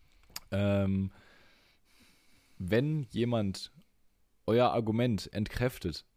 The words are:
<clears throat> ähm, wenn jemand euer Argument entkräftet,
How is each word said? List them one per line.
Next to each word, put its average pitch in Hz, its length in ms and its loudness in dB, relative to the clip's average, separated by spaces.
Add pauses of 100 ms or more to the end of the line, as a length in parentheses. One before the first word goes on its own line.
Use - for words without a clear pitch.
(100)
<clears throat> - 400 -18
ähm, 98 640 2 (1500)
wenn 127 520 0
jemand 110 640 -2 (760)
euer 117 260 4
Argument 113 600 0
entkräftet, 107 720 -4 (120)